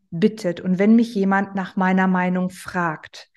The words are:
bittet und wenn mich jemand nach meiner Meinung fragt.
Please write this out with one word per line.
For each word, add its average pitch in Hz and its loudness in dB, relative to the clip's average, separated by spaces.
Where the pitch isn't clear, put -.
bittet 175 -2
und 185 -2
wenn 220 6
mich 233 2
jemand 196 0
nach 185 -8
meiner 190 2
Meinung 185 0
fragt. - -8